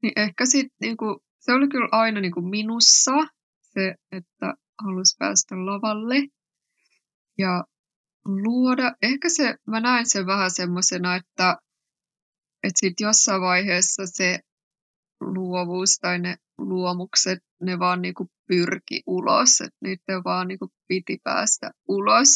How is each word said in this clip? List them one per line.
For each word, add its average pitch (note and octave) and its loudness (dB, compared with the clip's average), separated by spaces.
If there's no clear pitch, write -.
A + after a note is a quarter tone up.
Niin A3+ -2
ehkä G#3+ -2
sit C4+ 2
niinku, A3 -4
se - 0
oli C#4 4
kyllä C4+ 0
aina A3 2
niinku F3 -2
minussa G#3+ 2
se, F#3+ -4
että F#3 -8
halus F#3+ 0
päästä G3 -2
lavalle G#3 -2
ja F3+ 0
luoda. B3 0
Ehkä C#4 0
se, C#4+ 0
mä A3 -2
näen A#3+ 2
sen G3 0
vähän F#3+ 0
semmosena, F3+ 0
että, F#3 0
et G3+ -2
sit F#3 0
jossain G#3 2
vaiheessa F#3 2
se F3+ -2
luovuus F3+ -2
tai F3+ -2
ne F3 -6
luomukset, F#3 -2
ne F3+ -4
vaan F3+ 0
niinku F3+ -6
pyrki F3+ -2
ulos, - 2
et - -12
niitten F#3+ -6
vaan F3+ -2
niinku F#3 -8
piti F#3 -2
päästä - -2
ulos. G3+ 4